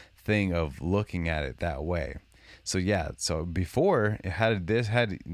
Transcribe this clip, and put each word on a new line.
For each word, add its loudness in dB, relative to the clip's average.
thing 2
of -2
looking 0
at 0
it -8
that -4
way. -4
So -2
yeah, 0
so -2
before 2
it -2
had 2
this, 2
had, 0